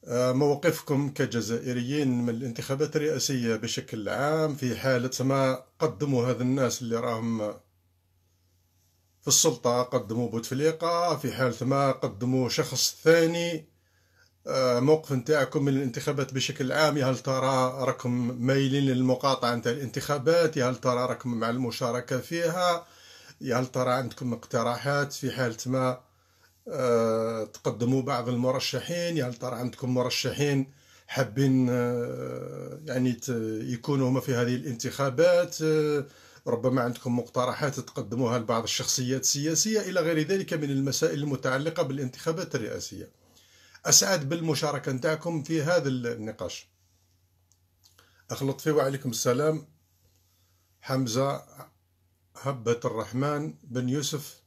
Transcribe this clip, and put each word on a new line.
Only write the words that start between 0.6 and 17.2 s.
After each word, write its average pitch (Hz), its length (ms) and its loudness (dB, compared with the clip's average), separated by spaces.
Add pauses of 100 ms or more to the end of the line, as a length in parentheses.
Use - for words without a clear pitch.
كجزائريين 123 1160 -2
من 120 40 0
الانتخابات 135 680 -4
الرئاسية 135 600 0
بشكل 113 540 -6
عام 147 460 0
في 123 200 -2
حالة 127 440 2
ما 131 440 2 (160)
قدموا 139 460 0
هذا 123 160 0
الناس 127 400 2
اللي 117 140 -2
راهم 113 560 -2 (1700)
في - 60 -6
السلطة، 123 560 4
قدموا 117 460 -2
بوتفليقة، 160 880 0
في 127 140 -4
حالة 123 360 0
ما 139 240 2
قدموا 127 580 -2
شخص - 540 -2
ثاني. 165 720 4 (720)
آه، 127 320 2
موقف 151 340 4
نتاعكم 139 520 2
من 139 80 2
الانتخابات 135 600 -2
بشكل 131 380 -2
عام، 147 260 4
يا 135 80 2
هل 131 120 2
ترى 131 680 0